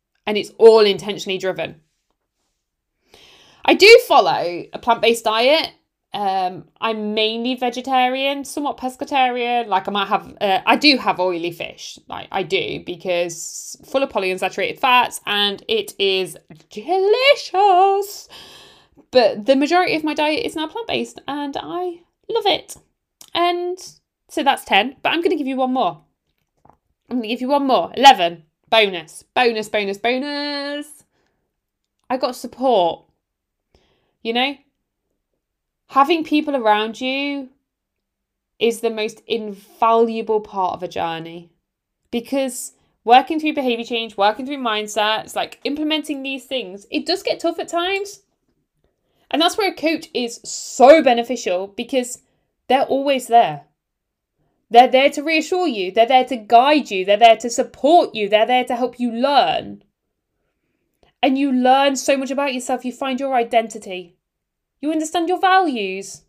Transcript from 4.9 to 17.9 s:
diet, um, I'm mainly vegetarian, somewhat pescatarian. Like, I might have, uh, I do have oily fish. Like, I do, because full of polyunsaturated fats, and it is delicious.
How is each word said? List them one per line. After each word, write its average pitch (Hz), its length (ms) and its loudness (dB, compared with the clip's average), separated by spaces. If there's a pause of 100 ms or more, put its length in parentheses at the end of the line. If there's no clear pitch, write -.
diet, 247 500 0 (400)
um, 190 520 -4 (160)
I'm 214 340 -4
mainly 226 400 -2
vegetarian, 254 920 -2
somewhat 294 340 -8
pescatarian. 247 920 -2
Like, 196 180 -2
I 196 60 -6
might 202 160 -4
have, 190 320 -4
uh, 190 260 0
I 240 100 4
do 285 200 2
have 190 240 -4
oily 175 320 -4
fish. - 560 -16
Like, - 240 -14
I 196 100 -4
do, 175 420 -4
because 175 1000 -8
full 269 180 -4
of 269 80 -4
polyunsaturated 185 720 -4
fats, 247 440 2
and 202 440 -2
it 214 320 -4
is 190 360 -2 (320)
delicious. 392 1600 2 (840)